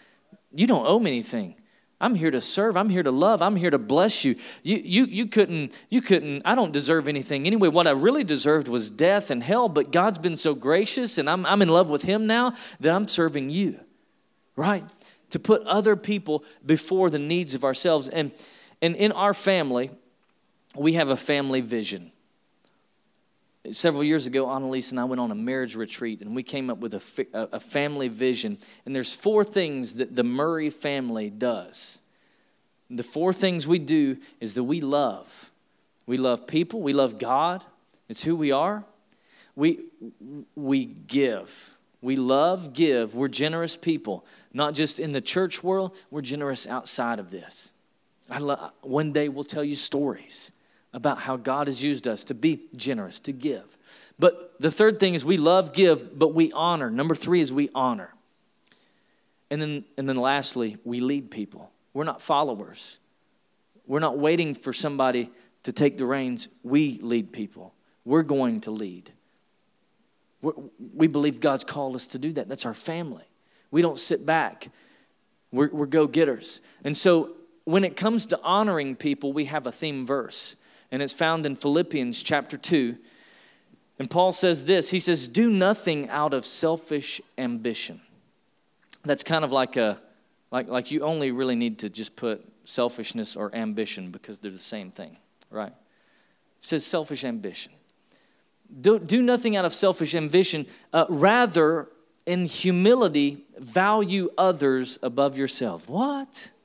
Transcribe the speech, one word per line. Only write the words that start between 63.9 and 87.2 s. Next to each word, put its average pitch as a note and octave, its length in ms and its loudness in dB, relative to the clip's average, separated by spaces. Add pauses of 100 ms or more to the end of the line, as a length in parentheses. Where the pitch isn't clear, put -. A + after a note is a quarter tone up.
not D3 180 0
waiting D#3 360 2
for - 180 -8
somebody B2+ 600 0 (320)
to - 80 -6
take C#3+ 260 2
the C3 80 -2
reins. B2+ 420 -4 (160)
We C3+ 360 0
lead A#2 340 -2
people. F#2+ 400 -12 (320)
We're D#3 180 2
going C3 380 0
to A2 100 -10
lead. G2 400 -10 (1300)
We're, D#3 120 -2 (420)
we D#3+ 120 4
believe C#3+ 320 0
God's C3+ 240 2
called C3+ 320 -6
us B2 120 -10
to C3 120 -12
do D#3 140 -6
that. C#3+ 140 -6
That's - 180 -8
our A#2 80 -6
family. E3 520 -8 (460)
We D#3 100 4
don't D#3+ 160 2
sit C#3+ 280 -2
back. D3+ 440 0 (800)
We're, C#3+ 180 2
we're D3 180 -2
go-getters. D3 720 2 (220)
And D3 120 -4
so E3+ 360 4 (320)
when F#3 200 4
it F3+ 120 -2
comes A3 320 0
to E3 140 -2
honoring E3+ 540 0
people, C#3+ 380 -2
we D3 120 -2
have C#3 200 -6
a B2 60 -6
theme C#3 340 -6
verse. - 500 -6 (360)
And C3 100 -4
it's C#3+ 120 -2
found D#3+ 320 0
in C#3 100 -4
Philippians C#3+ 640 0
chapter C#3 360 -2
two. B2+ 400 0 (1000)
And C3+ 100 -8
Paul F3+ 220 2
says E3+ 340 0
this. F3 260 2
He F#3 80 0
says, D#3 280 0
"Do A3 220 4
nothing F#3 600 2
out D3 240 0
of B2+ 120 -2
selfish D#3+ 760 -2 (180)